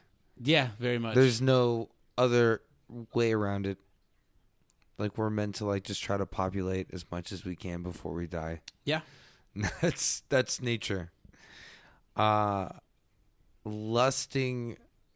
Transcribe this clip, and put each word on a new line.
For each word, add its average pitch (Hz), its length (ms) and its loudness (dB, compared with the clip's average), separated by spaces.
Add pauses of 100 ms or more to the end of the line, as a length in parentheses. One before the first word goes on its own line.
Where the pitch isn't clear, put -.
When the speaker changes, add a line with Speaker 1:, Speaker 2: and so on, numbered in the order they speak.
(420)
Speaker 1:
Yeah, 135 260 4 (100)
very 120 200 0
much. 117 160 -2
Speaker 2:
There's 123 280 6
no 123 460 4 (280)
other 120 460 4 (500)
way 117 200 4
around 101 340 0
it. 98 120 -2 (1200)
Like, 104 200 -4
we're 110 100 2
meant 104 280 -2
to, 107 100 -4
like, 101 180 0
just - 180 -6
try 101 140 0
to 98 80 0
populate 92 680 -2
as 90 180 -8
much 87 220 -6
as 90 120 -8
we 90 120 -6
can 87 260 -8
before 85 320 -6
we 85 120 -4
die. 82 340 -6 (240)
Speaker 1:
Yeah. 156 160 -2 (540)
Speaker 2:
<laughs> - 280 -4
That's, - 460 0
that's - 340 2
nature. 107 500 -4 (1040)
Uh, 107 540 2 (960)
lusting. 120 1120 -2 (400)